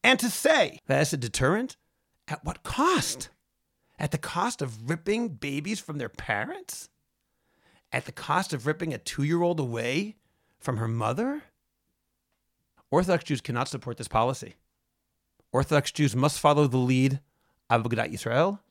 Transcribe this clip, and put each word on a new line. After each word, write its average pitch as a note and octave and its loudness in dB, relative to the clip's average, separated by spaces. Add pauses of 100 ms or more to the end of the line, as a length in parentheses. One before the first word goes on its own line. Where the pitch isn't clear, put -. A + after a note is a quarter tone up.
And B3+ 6
to A#3+ 0
say C#4+ 2
that C3+ 4
it's D3+ 2
a D#3 -2
deterrent, C#3 0 (500)
at - -10
what - -8
cost? - 0 (720)
At D3 -2
the D#3+ -2
cost G3 -2
of A#2 -8
ripping G3+ 0
babies D3 -6
from D3+ -10
their C3 -6
parents? - -6 (1000)
At B2+ -4
the - -14
cost E3+ -2
of A#2+ -6
ripping D#3 -2
a A#2 -6
two-year-old E3+ 0
away C3 -4 (440)
from B2 -4
her A2+ -2
mother? C3 -2 (1500)
Orthodox F3 2
Jews C#3 -2
cannot B2 -4
support A#2+ -10
this A#2 -12
policy. A#2+ 0 (960)
Orthodox C#3 2
Jews C3+ 2
must C#3 2
follow D3 6
the B2+ 2
lead C3 4 (500)
of A#2 4
Agudat A#2 -2
Yisrael C#3+ 0 (120)